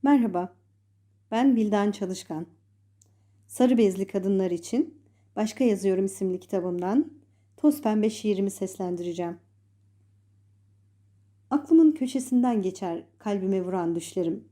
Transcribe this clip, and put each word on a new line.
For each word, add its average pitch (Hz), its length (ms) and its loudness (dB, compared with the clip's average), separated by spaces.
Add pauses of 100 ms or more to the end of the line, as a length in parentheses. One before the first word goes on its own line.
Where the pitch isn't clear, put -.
Merhaba, 220 520 2 (760)
ben 247 240 4
Vildan 208 360 2
Çalışkan. 185 560 -8 (1000)
Sarı 247 300 2
Bezli 190 300 2
Kadınlar 190 440 0
İçin 220 460 -4 (400)
Başka 220 260 -2
Yazıyorum 196 420 2
isimli 190 340 -4
kitabımdan 185 720 -2 (460)
Toz 294 240 2
Pembe 214 280 2
şiirimi 196 420 -2
seslendireceğim. 175 840 -6 (2000)
Aklımın 311 420 6
köşesinden 254 720 0
geçer 180 420 -6 (160)
kalbime 190 420 -2
vuran 180 340 -2
düşlerim. 170 560 -4